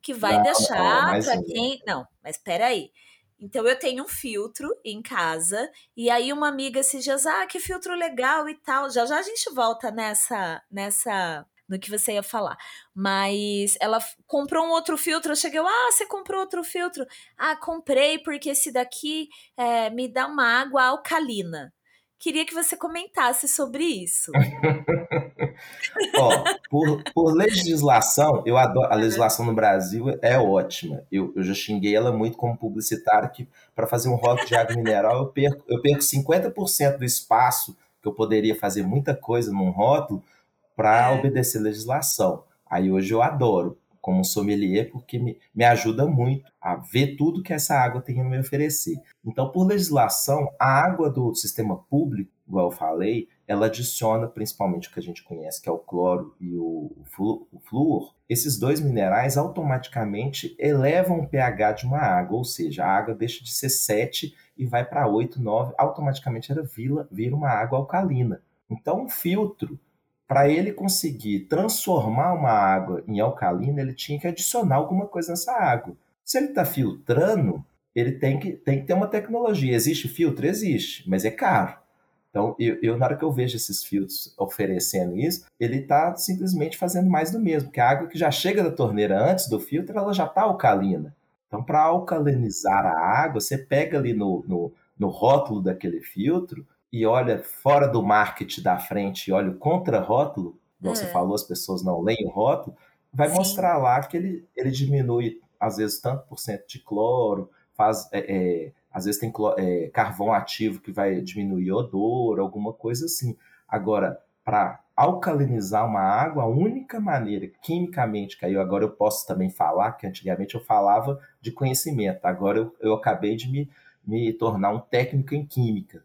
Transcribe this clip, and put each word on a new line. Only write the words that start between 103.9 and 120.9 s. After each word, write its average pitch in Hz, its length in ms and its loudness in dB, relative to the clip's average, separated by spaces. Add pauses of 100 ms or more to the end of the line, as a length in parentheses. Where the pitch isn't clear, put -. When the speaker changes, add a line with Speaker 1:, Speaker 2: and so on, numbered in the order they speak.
Speaker 2:
que - 140 -10
ele, 180 400 -4
ele 131 160 0
diminui, 127 720 0 (180)
às 107 160 -2
vezes, 104 240 -2
tanto - 260 -4
por - 140 -18
cento - 300 -8
de - 100 -16
cloro, 107 720 0 (240)
faz, 113 400 0
é, 101 60 -2 (480)
é, - 40 -18 (180)
às 92 140 -10
vezes 104 160 -2
tem 113 100 -4
clo-, 104 280 0
é, 90 320 0
carvão 98 420 -2
ativo 98 500 -2
que 101 100 -14
vai 95 280 0
diminuir 92 540 -4
odor, 113 640 0
alguma 104 320 -4
coisa 120 360 -6
assim. 123 280 -4 (320)
Agora, 104 540 -2 (240)
pra 104 340 0 (160)
alcalinizar 120 920 2
uma 107 140 -2
água, 117 440 0
a 113 40 0
única 220 540 0
maneira, 208 460 -2 (140)
quimicamente, 135 760 -4
que - 80 -8
aí 92 80 0
eu, 98 80 0
agora 101 240 0
eu 104 60 -4
posso - 360 0
também 92 220 -2
falar, 90 440 0
que - 140 -12
antigamente 92 480 -6
eu 110 60 -6
falava 107 580 2 (220)